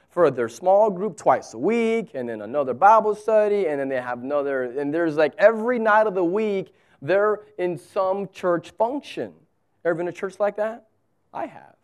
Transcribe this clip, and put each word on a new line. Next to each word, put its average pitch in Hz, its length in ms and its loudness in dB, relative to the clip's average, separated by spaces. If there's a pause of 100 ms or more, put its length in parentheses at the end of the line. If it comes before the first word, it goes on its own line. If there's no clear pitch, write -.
for 170 200 4
their 120 200 -2
small 196 400 2
group 185 260 -6
twice - 380 0
a 110 40 -12
week, 226 580 0
and 123 120 -8
then 110 140 -8
another 127 320 -4
Bible 208 420 6
study, 208 520 0
and 147 120 -2
then 139 80 -2
they 135 140 -2
have 123 220 -8
another, 139 400 -2
and 143 300 -4
there's, 165 220 0
like, 151 220 2
every 226 420 2
night 220 280 4
of 190 80 -4
the 185 80 0
week, 190 500 -2 (280)
they're 202 400 0 (180)
in 180 180 -4
some 196 520 -4
church 175 420 -4
function. 220 600 -6 (540)
Ever 170 80 0
been 170 140 -6
to 170 40 -6
church 190 280 -10
like 202 160 -2
that? 220 320 -8 (440)
I - 140 -10
have. 135 380 -18